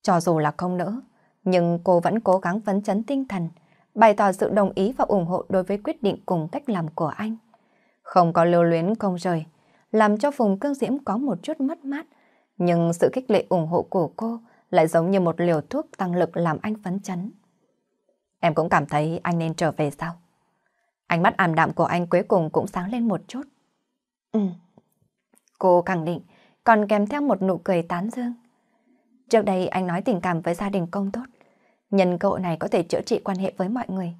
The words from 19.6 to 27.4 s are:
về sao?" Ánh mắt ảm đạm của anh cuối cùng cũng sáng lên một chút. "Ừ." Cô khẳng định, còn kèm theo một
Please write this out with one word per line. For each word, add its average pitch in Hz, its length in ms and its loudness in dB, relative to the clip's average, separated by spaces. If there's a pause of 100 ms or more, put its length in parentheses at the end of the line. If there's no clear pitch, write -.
về 147 180 -2
sao?" 165 240 -10 (920)
Ánh 170 160 -4
mắt 202 140 0
ảm 170 180 0
đạm 156 180 0
của 170 120 0
anh 175 220 -2
cuối 175 160 0
cùng 170 280 0
cũng - 160 -2
sáng 185 240 -8
lên 233 180 -2
một 180 200 -2
chút. 262 140 -12 (920)
"Ừ." 220 80 0 (1160)
Cô 175 240 6
khẳng 180 220 -2
định, 170 160 -4 (440)
còn 214 240 4
kèm 208 180 2
theo 294 140 -4
một 254 220 0